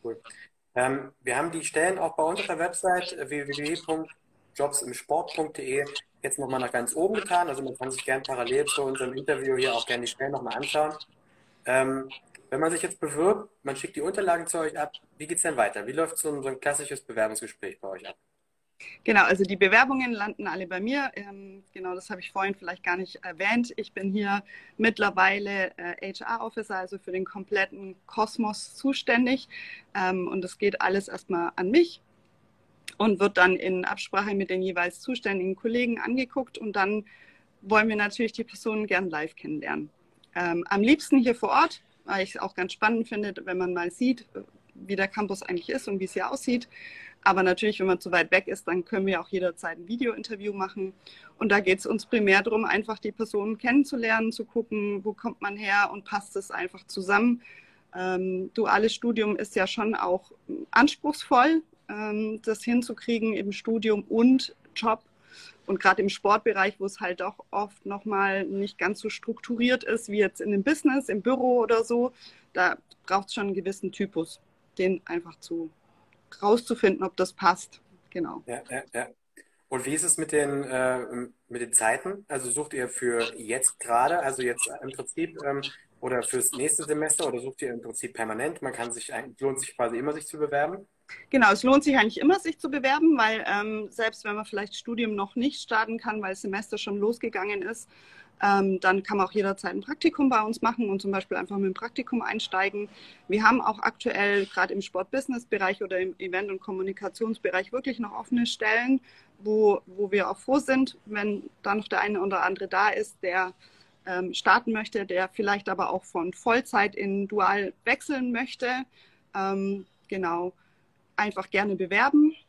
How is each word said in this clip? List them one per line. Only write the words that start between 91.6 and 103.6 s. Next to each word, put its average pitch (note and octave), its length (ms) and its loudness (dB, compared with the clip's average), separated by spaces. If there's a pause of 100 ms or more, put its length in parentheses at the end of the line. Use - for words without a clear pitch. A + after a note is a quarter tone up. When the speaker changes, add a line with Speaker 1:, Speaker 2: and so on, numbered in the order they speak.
Speaker 2:
lohnt C#4 220 6
sich C4+ 140 4
eigentlich A3 200 2
immer, E4+ 220 4
sich D#4+ 180 -6
zu D4 120 -6
bewerben, C#4+ 480 4
weil, A3 280 2
ähm, G#3+ 440 -2
selbst A3 340 -4
wenn G#3 100 -4
man G#3 120 -6
vielleicht G#3 280 -8
Studium A3+ 400 -4
noch G3 220 -4
nicht C4 240 -2
starten A3+ 380 -2
kann, G#3+ 240 -6
weil F#3+ 80 -6
das F#3+ 100 -8
Semester G#3 380 -6
schon G3+ 180 -6
losgegangen G#3 640 -2
ist, G#3+ 300 -10 (540)
ähm, G3 360 4
dann F#3+ 240 4
kann G#3 140 -2
man F#3 100 2
auch - 40 -10
jederzeit G3 400 -2
ein G3 100 -6
Praktikum D4 460 0
bei A#3 140 4
uns A3 200 -4
machen A3+ 280 0
und G3 100 0
zum G3 120 -2
Beispiel F#3+ 240 -2
einfach F#3+ 220 -4
mit G3 80 2
dem F#3+ 80 0
Praktikum A#3 480 -4
einsteigen. G3+ 640 -2 (400)
Wir G#3+ 160 2
haben A#3 160 8